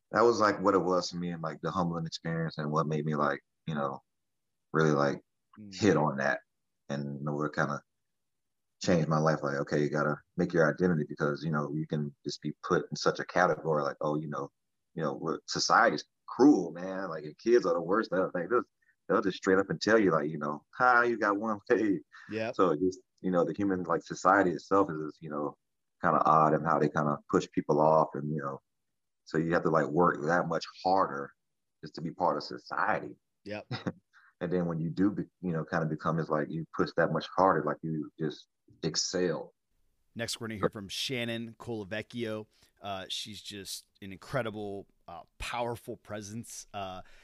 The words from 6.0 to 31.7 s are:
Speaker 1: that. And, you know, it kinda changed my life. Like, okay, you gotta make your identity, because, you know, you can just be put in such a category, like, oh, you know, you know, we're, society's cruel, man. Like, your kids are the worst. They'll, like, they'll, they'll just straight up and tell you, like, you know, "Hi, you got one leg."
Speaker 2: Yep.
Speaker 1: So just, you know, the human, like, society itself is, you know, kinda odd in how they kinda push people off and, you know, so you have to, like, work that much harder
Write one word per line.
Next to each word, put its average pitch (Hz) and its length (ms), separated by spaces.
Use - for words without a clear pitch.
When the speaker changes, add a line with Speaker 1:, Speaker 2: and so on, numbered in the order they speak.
Speaker 1:
that. 67 240
And, 71 300
you 71 60
know, 73 180
it 76 120
kinda 71 280
changed 82 280
my 78 100
life. 78 240
Like, 69 180
okay, 73 220
you 71 60
gotta 73 280
make 87 160
your 80 200
identity, 87 340
because, 73 360
you 80 80
know, 73 220
you 78 140
can 73 280
just - 160
be 76 120
put 82 280
in 78 60
such - 220
a - 60
category, 80 580
like, 69 180
oh, 76 160
you 78 120
know, 69 220
you 80 80
know, 71 120
we're, 78 320
society's 98 580
cruel, 110 440
man. 92 380
Like, 80 160
your 76 100
kids 117 300
are 85 100
the 87 60
worst. 98 300
They'll, 90 220
like, 87 160
they'll, 117 140
they'll 92 120
just 95 160
straight 95 220
up 98 100
and 85 120
tell 110 180
you, 95 120
like, 78 180
you 80 100
know, 73 260
"Hi, 123 280
you 117 140
got 101 200
one 107 200
leg." 98 320
Speaker 2:
Yep. 110 300
Speaker 1:
So 87 180
just, 92 260
you 92 100
know, 87 140
the 82 80
human, 95 300
like, 82 200
society 92 480
itself 95 400
is, 78 300
you 80 80
know, 73 280
kinda 80 220
odd 78 300
in 73 100
how 78 140
they 76 100
kinda 73 280
push 90 220
people - 280
off 78 340
and, 73 180
you 76 80
know, 69 200
so - 80
you 82 160
have 85 80
to, 85 80
like, 78 160
work 78 400
that 82 220
much 82 180
harder 78 480